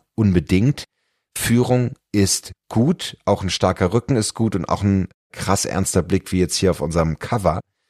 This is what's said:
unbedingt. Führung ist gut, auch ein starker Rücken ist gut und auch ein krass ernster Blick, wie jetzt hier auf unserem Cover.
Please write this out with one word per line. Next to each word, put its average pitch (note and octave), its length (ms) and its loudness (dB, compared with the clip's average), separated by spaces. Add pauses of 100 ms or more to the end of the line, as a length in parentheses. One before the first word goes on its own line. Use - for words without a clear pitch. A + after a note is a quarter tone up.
(160)
unbedingt. G2 680 2 (520)
Führung A#2+ 580 0 (180)
ist - 400 0 (160)
gut, - 580 0
auch G2 160 0
ein F#2+ 80 -4
starker F#2 440 0
Rücken A#2+ 240 0
ist G#2+ 160 -2
gut A2+ 220 -2
und F2 100 -4
auch F2+ 180 -2
ein G2 240 2 (240)
krass - 340 -2
ernster F#2+ 380 0
Blick, F#2 280 -2
wie F#2 80 0
jetzt F2+ 160 0
hier F#2 160 2
auf E2 100 -2
unserem D#2+ 380 -2
Cover. F#2+ 420 -2 (280)